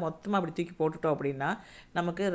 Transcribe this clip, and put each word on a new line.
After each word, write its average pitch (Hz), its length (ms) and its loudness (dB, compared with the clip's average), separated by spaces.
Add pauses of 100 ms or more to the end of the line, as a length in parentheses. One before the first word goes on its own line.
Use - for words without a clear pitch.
மொத்தமா 190 340 -2
அப்படி 165 180 0
தூக்கி 175 220 -4
போட்டுட்டோம் 160 360 2
அப்படின்னா 139 340 -2 (500)
நமக்கு 175 240 0 (120)